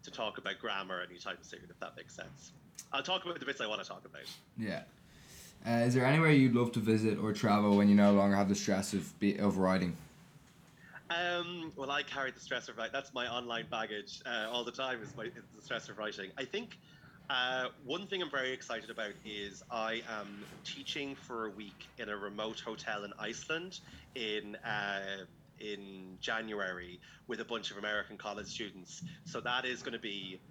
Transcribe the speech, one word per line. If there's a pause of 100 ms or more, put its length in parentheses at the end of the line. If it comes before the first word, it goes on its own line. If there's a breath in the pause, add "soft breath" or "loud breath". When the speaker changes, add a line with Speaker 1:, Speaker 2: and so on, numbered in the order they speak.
Speaker 1:
to
talk
about
grammar
anytime
soon, (100)
if
that
makes
sense. (400)
I'll
talk
about
the
bits
I
wanna
talk
about. (340)
Speaker 2:
Yeah. (840 loud breath)
Uh,
is
there
anywhere
you'd
love
to
visit
or
travel
when
you
no
longer
have
the
stress
of
be-,
of
writing? (1120 loud breath)
Speaker 1:
Um,
well,
I
carry
the
stress
of
writing.
That's
my
online
baggage,
uh,
all
the
time
is
my,
is (220)
the
stress
of
writing.
I
think, (520 soft breath)
uh, (180)
one
thing
I'm
very
excited
about (120)
is
I
am (200)
teaching
for
a
week (100)
in
a
remote
hotel
in
Iceland (360 loud breath)
in,
uh, (340)
in
January (280 loud breath)
with
a
bunch
of
American
college
students. (220 loud breath)
So
that
is
gonna
be (120)